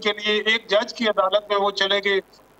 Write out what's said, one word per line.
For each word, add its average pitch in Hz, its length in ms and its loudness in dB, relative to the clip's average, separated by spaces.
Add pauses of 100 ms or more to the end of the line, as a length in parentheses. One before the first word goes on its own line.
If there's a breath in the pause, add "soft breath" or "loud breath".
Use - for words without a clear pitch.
के - 20 2
लिए 208 460 0
एक - 160 -8
जज 233 220 0
की 240 120 -4
अदालत 202 460 0
में 202 80 2
वो 202 120 0
चले 196 300 0
गए 196 200 0 (380 loud breath)